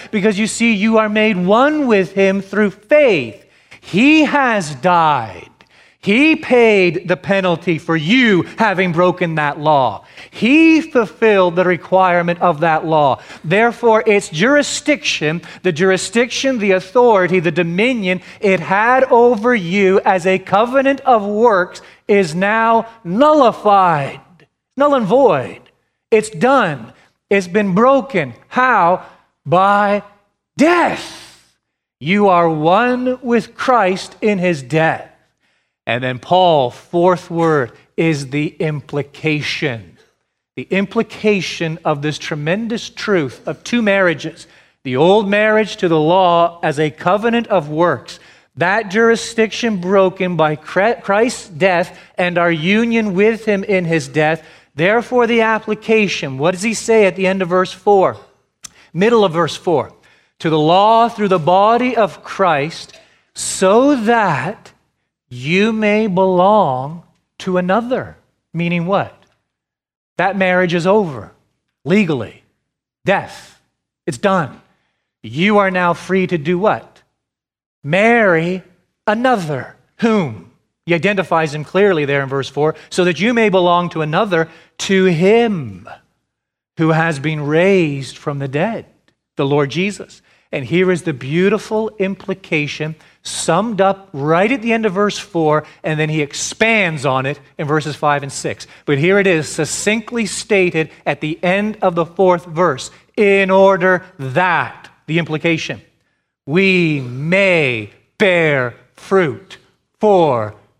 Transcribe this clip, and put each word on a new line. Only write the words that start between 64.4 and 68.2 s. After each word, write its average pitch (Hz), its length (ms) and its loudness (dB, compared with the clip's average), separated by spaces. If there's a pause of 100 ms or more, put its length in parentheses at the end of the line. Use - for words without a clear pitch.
you 170 460 -2
may 214 340 0
belong 180 960 0 (360)
to 180 180 -2
another. 190 580 -2 (380)